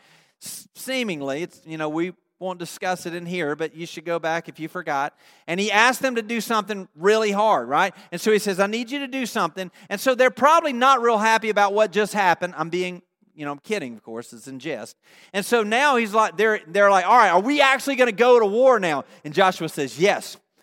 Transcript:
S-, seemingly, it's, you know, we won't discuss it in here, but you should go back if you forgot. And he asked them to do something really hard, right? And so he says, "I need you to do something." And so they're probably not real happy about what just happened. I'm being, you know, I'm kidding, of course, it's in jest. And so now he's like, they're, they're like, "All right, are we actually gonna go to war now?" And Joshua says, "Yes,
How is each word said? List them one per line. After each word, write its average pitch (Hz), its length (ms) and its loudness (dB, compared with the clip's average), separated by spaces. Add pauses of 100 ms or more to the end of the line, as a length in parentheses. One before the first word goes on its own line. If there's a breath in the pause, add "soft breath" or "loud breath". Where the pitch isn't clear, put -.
(440 soft breath)
S-, - 320 -16
seemingly, 165 680 -6
it's, - 240 -12
you 160 140 -12
know, 156 100 -4
we 170 240 -4 (240)
won't 180 220 -10
discuss 185 460 -8
it 170 100 -10
in 175 100 -12
here, 170 300 -4
but 156 180 -8
you 165 120 -12
should 160 180 -16
go 170 160 -4
back 160 300 -6
if 139 100 -20
you 156 80 -10
forgot. 151 500 -6 (300 soft breath)
And 170 100 -4
he 202 140 -2
asked 226 300 4
them 262 140 -2
to 226 60 -2
do 220 200 -6
something 208 520 -4
really 208 380 0
hard, 196 380 0
right? 170 260 0 (160 loud breath)
And 175 80 -8
so 220 100 -2
he 214 100 2
says, 196 200 -4
"I 196 80 2
need 226 240 -6
you 285 80 -8
to 277 80 -8
do 254 180 -6
something." 185 460 -6 (180 loud breath)
And 196 120 -6
so 262 140 0
they're 254 140 4
probably 302 440 4
not 254 280 4
real 233 160 2
happy 220 320 2
about 202 240 2
what 208 200 2
just 202 200 -2
happened. 180 440 0
I'm 165 120 -4
being, 180 320 -6 (320)
you 151 120 -14
know, 143 80 -6
I'm 143 60 -12
kidding, 156 340 -8
of 107 100 -20
course, 113 300 -14
it's 113 160 -20
in 135 100 -14
jest. 123 380 -12 (340 soft breath)
And 196 140 -4
so 233 180 0
now 254 320 2
he's 220 180 -2
like, 208 220 2
they're, 214 320 0
they're 202 240 4
like, 185 160 4
"All 233 100 6
right, 208 120 6
are 175 100 4
we 277 220 0
actually 269 340 2
gonna 247 160 2
go 240 260 6
to 226 80 4
war 233 360 4
now?" 151 240 -2 (180 loud breath)
And 151 100 -12
Joshua 180 360 2
says, 127 280 -6
"Yes, 160 380 0 (280 soft breath)